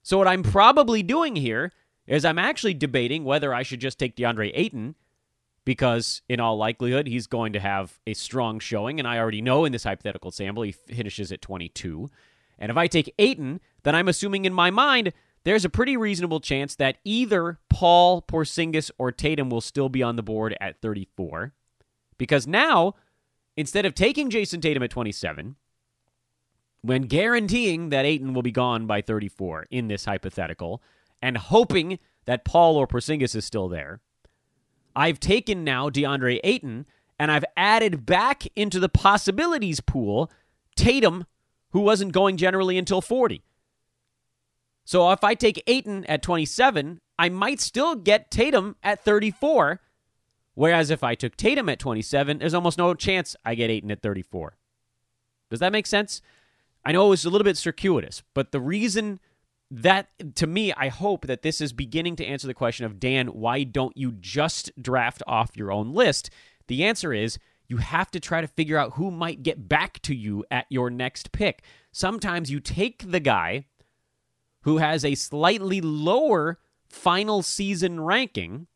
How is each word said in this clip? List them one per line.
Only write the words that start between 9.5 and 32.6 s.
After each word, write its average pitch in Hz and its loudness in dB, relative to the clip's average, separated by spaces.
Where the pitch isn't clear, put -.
in 135 -2
this 117 -6
hypothetical 98 -6
sample 101 -6
he 101 -6
finishes 101 -10
at - -12
twenty-two. 87 -10
And 107 -8
if 123 0
I 170 2
take - 0
Ayton, 170 0
then 143 2
I'm 175 2
assuming 196 -2
in 185 0
my 180 4
mind 240 2
there's 196 2
a 170 0
pretty 254 0
reasonable 180 -2
chance 139 -4
that 135 0
either 202 0
Paul, 175 6
Porzingis, 160 -2
or 127 -2
Tatum 147 -2
will 117 -2
still 135 -2
be 131 0
on 120 0
the 117 -4
board 110 -4
at 95 -10
thirty-four. 98 -6
Because 127 2
now, 196 2
instead 190 -2
of 165 0
taking 262 0
Jason 202 -2
Tatum 151 0
at 117 -4
twenty-seven, 101 -8
when 131 0
guaranteeing 190 0
that 135 2
Ayton 135 0
will 127 0
be 120 -2
gone 117 0
by 104 0
thirty-four 95 -6
in 120 -4
this 101 -6
hypothetical, 92 -6
and 123 2
hoping 190 4
that 123 -2
Paul 165 6